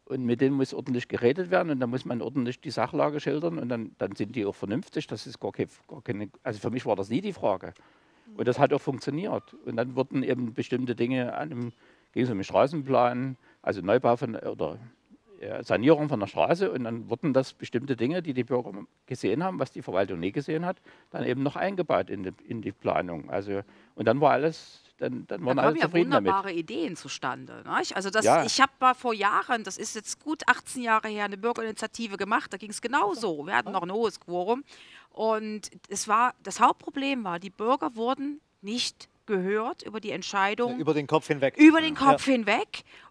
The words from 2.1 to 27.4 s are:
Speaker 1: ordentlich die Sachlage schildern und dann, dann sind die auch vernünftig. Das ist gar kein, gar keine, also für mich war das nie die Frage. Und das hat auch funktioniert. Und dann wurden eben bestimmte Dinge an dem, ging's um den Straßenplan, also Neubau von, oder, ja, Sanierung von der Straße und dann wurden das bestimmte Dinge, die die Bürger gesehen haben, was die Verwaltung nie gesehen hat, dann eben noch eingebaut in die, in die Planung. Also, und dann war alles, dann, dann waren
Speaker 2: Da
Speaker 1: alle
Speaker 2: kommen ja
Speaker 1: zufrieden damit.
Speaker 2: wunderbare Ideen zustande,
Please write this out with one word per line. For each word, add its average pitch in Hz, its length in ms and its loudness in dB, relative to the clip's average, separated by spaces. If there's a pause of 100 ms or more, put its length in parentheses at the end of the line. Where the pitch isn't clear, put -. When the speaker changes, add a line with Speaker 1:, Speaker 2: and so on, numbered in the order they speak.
Speaker 1:
ordentlich 123 380 -4
die 147 100 -10
Sachlage 147 480 0
schildern 156 400 -2
und 123 100 -6
dann, 117 300 -6
dann 98 160 -4
sind 101 220 -6
die 104 100 0
auch 98 80 -2
vernünftig. 127 540 -6
Das - 180 -10
ist 120 140 -16
gar 104 100 -4
kein, - 160 -4 (220)
gar - 140 -16
keine, 101 260 -8 (160)
also 107 160 -6
für 110 100 -4
mich 120 160 -6
war 113 80 2
das 98 140 -4
nie 127 120 0
die 202 120 -6
Frage. 92 420 -2 (640)
Und 117 100 -2
das 123 140 2
hat 143 120 6
auch 139 80 2
funktioniert. 143 840 -6
Und 120 100 -8
dann 123 220 -2
wurden 131 260 0
eben 123 320 -2
bestimmte 127 400 -2
Dinge 123 400 -2
an 151 160 -6
dem, 120 220 -6 (400)
ging's 123 180 0
um 101 80 0
den 95 60 -2
Straßenplan, 127 920 2 (240)
also 98 200 -2
Neubau 117 360 4
von, 120 200 -4
oder, 92 420 -6 (640)
ja, - 240 -8
Sanierung 147 440 4
von 123 120 0
der 98 80 -2
Straße 170 420 2
und 127 140 -4
dann 113 260 -6
wurden 127 220 0
das 131 220 2
bestimmte 127 420 -4
Dinge, 143 260 0
die 160 120 -6
die 127 100 0
Bürger 120 280 -2 (340)
gesehen 123 360 -2
haben, 180 160 -4
was 131 140 -4
die 160 100 -12
Verwaltung 95 380 -2
nie 90 100 -2
gesehen 156 340 -4
hat, 180 120 -4 (340)
dann 147 140 -6
eben 123 180 -2
noch 139 140 -2
eingebaut 175 520 0
in 101 140 -6
die, 92 100 -8 (140)
in 113 160 -8
die 104 100 -6
Planung. 87 580 -2
Also, 98 320 -4 (340)
und 117 100 -2
dann 120 140 4
war 143 120 6
alles, 151 500 -2 (160)
dann, 127 300 -6
dann - 180 -8
waren 131 100 2
Speaker 2:
Da 131 60 2
Speaker 1:
alle 135 100 6
Speaker 2:
kommen 311 80 0
ja 220 60 0
Speaker 1:
zufrieden 170 240 2
damit. 98 200 4
Speaker 2:
wunderbare 190 220 0
Ideen 180 420 -4
zustande, 127 680 -10 (140)